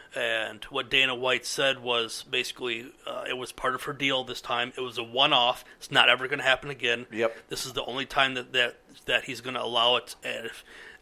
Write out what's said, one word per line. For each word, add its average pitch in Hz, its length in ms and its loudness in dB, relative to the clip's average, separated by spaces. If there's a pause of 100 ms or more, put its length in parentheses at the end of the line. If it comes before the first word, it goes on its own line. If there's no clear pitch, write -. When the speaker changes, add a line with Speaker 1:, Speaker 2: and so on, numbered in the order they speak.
(140)
Speaker 1:
And 110 520 -4
what 131 240 -6
Dana 135 240 4
White 123 320 0
said 135 380 0
was 117 400 -2
basically, 123 720 -4 (120)
uh, 127 220 -8
it 135 100 -4
was 123 140 -8
part 127 240 -2
of 127 80 -8
her 151 80 -6
deal 135 320 0
this 131 160 -8
time. 123 380 -2
It 131 40 -6
was 120 160 -6
a 120 60 -4
one-off. 123 640 4 (120)
It's - 140 -14
not 123 160 8
ever 127 200 4
gonna 139 160 -4
happen 131 260 2
again. 120 420 -2
Speaker 2:
Yep. 113 380 -2
Speaker 1:
This - 160 -6
is 127 80 -10
the 127 100 -4
only 127 220 -4
time 135 300 2
that, 127 180 -8
that, 120 240 2 (300)
that 123 180 0
he's 113 160 -10
gonna 127 200 -6
allow 120 360 4
it. - 260 -4
And 117 220 -6
if, - 180 -12 (380)